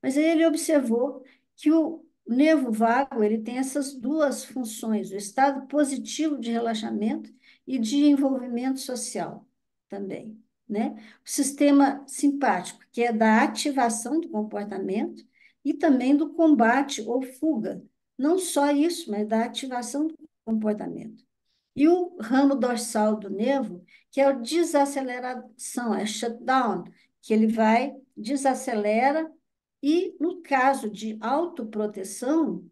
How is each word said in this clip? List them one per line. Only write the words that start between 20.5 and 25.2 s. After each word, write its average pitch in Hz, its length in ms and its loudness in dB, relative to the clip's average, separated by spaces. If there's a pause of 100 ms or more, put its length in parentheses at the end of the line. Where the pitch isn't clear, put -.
E 294 140 4
o 349 320 2
ramo 269 340 4
dorsal 220 640 0
do 196 120 -12
nervo, 214 560 -2 (260)
que 269 100 -2
é 277 60 6
a 277 60 4
desaceleração, 254 1600 -2